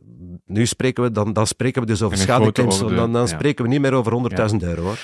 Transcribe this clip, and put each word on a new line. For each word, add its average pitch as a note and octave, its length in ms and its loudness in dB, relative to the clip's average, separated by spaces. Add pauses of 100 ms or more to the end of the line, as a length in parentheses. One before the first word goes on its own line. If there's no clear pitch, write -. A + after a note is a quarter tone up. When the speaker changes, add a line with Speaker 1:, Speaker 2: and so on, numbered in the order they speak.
(460)
Speaker 1:
nu G#2 200 0
spreken B2 380 -2
we, B2 80 0
dan, G#2+ 220 -2
dan G#2+ 140 2
spreken B2+ 340 -2
we A2+ 60 -4
dus G#2+ 140 0
over G2 160 0
Speaker 2:
In G2 40 2
een F#2+ 60 2
grote A2+ 160 4
Speaker 1:
schadeclaims, G#2+ 380 2
Speaker 2:
orde, A2 140 0
Speaker 1:
dan, A#2 180 2
dan A#2+ 80 2
Speaker 2:
ja. B2 60 2
Speaker 1:
spreken C#3+ 360 -2
we A2+ 80 0
niet C#3+ 100 2
meer C3+ 120 2
over A#2 180 2
honderdduizend A2 520 0
euro, E2+ 200 -4
hoor. F#2+ 100 -2 (100)